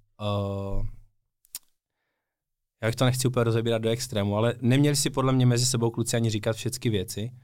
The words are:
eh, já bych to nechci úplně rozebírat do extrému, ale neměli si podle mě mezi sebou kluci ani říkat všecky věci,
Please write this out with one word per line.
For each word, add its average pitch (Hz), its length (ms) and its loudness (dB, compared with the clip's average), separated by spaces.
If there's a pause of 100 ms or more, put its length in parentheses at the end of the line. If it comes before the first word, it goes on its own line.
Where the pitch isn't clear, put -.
(220)
eh, 98 640 -2 (2000)
já 110 60 0
bych 113 80 -2
to 131 100 2
nechci 127 220 2
úplně 123 160 2
rozebírat 117 380 0
do 113 80 0
extrému, 104 480 -2
ale 113 240 2
neměli 139 340 4
si 143 140 0
podle 131 240 0
mě 127 120 4
mezi 123 200 4
sebou 117 260 0
kluci 117 240 -2
ani 117 140 2
říkat 110 260 -2
všecky - 340 -4
věci, 104 420 -4 (120)